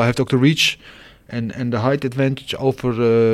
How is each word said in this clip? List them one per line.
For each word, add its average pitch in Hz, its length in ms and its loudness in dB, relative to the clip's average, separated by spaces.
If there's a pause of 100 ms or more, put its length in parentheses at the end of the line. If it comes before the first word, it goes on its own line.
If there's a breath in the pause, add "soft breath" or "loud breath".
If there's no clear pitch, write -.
Hij - 20 4
heeft 120 140 0
ook 127 220 0
de 135 60 6
reach - 280 2 (500 loud breath)
en, 117 260 -8
en 123 180 -6
de 117 100 -2
height 139 260 0
advantage 135 520 -4
over, 127 440 -2 (320)